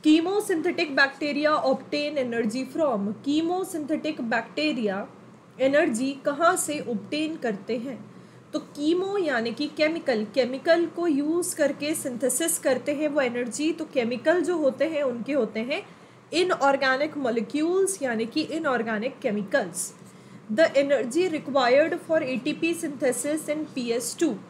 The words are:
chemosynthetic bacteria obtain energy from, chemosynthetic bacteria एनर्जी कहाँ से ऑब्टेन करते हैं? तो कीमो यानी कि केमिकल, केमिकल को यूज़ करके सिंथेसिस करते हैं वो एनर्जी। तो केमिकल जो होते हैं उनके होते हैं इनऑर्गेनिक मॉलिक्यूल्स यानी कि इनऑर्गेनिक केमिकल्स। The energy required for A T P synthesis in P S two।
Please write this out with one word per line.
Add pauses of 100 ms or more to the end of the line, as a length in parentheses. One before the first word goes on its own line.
chemosynthetic
bacteria (140)
obtain
energy (140)
from, (220)
chemosynthetic
bacteria (580)
एनर्जी (140)
कहाँ
से
ऑब्टेन
करते
हैं? (560)
तो
कीमो
यानी
कि (100)
केमिकल, (120)
केमिकल
को
यूज़
करके
सिंथेसिस
करते
हैं
वो
एनर्जी।
तो
केमिकल
जो
होते
हैं
उनके
होते
हैं (520)
इनऑर्गेनिक
मॉलिक्यूल्स
यानी
कि (100)
इनऑर्गेनिक
केमिकल्स। (600)
The (100)
energy
required (140)
for
A
T
P
synthesis
in (140)
P (120)
S
two। (160)